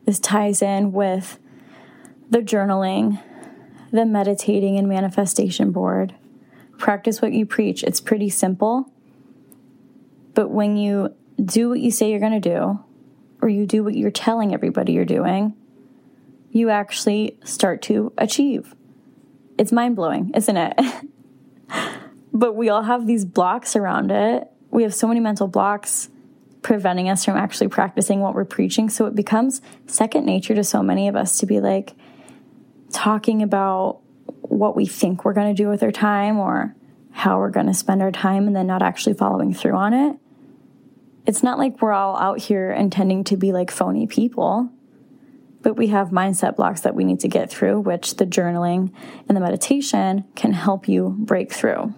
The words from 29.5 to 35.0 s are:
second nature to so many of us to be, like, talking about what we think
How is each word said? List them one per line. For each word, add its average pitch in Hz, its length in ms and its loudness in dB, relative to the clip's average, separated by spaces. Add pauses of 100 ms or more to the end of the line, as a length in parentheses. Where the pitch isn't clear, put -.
second - 380 -2
nature 190 280 0
to 208 100 2
so 190 200 0
many 196 240 2
of 202 80 -2
us 196 220 0
to - 80 0
be, 202 160 2
like, 196 320 0 (1000)
talking 214 500 0
about 196 600 0 (400)
what - 340 0
we 208 100 2
think 180 380 -2